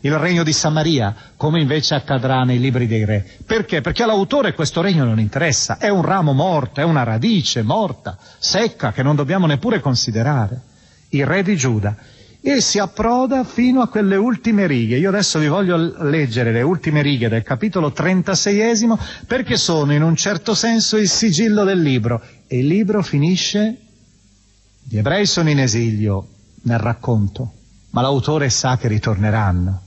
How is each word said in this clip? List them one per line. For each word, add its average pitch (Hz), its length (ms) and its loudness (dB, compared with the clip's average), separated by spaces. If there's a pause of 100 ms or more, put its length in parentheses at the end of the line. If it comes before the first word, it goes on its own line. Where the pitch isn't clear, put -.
il 147 160 0
regno 170 240 2
di 160 100 0
Samaria, 156 640 0 (220)
come 156 240 0
invece 147 320 0
accadrà 131 500 0
nei 127 140 2
libri 123 300 0
dei 110 180 0
re. 101 180 0 (220)
Perché? 208 360 -2
Perché 170 200 -4
all'autore 220 540 2
questo 165 260 -2
regno 170 240 2
non 113 140 2
interessa, 135 580 -2
è 208 120 0
un 196 120 2
ramo 170 320 2
morto, 147 460 0
è 147 40 0
una 156 200 2
radice 123 580 0
morta, 135 560 -4 (220)
secca, 185 540 -2
che 131 100 -4
non 147 120 2
dobbiamo 165 300 0
neppure 160 340 0
considerare. 123 800 -2 (500)
Il 139 180 0
re 185 160 0
di 196 120 0
Giuda. 107 400 0 (460)
E 269 200 0
si - 180 0
approda 240 640 0
fino 247 380 2
a 226 60 2
quelle 196 280 2
ultime 208 500 2
righe. 123 320 0
Io 185 120 2
adesso 196 280 0
vi 151 100 2
voglio 175 300 0
l-, 165 320 -2
leggere 127 420 0
le 117 120 0
ultime 151 400 0
righe 127 260 0
del 113 140 -2
capitolo 156 480 -2
trentaseiesimo, 202 1080 0 (300)
perché 247 280 -2
sono 151 380 0
in 147 80 2
un 165 140 2
certo 202 400 -2
senso 226 420 0
il 208 100 2
sigillo 208 560 2
del 190 160 2
libro. 120 400 0 (280)
E 127 100 -4
il 127 80 0
libro 202 380 0
finisce, 190 800 0 (1040)
gli 104 120 -4
ebrei 165 260 0
sono 165 240 0
in 147 80 2
esilio 107 680 0 (360)
nel 117 140 0
racconto, 113 760 -2 (360)
ma - 120 -2
l'autore 139 500 0
sa 127 260 -2
che 123 100 -4
ritorneranno. 101 1000 0